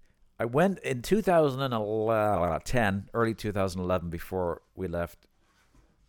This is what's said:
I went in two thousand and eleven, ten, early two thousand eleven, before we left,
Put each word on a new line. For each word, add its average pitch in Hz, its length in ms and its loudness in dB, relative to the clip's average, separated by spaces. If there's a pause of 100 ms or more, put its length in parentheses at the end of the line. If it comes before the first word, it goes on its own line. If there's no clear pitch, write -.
(380)
I 117 80 -2
went 165 320 2
in 127 240 -4
two 214 180 2
thousand 156 400 4
and 131 140 -2
eleven, 107 880 2
ten, 101 480 0
early 113 220 0
two 104 180 -6
thousand 95 300 -2
eleven, 90 260 0
before 85 540 -4 (120)
we 92 140 -6
left, 85 380 -6 (840)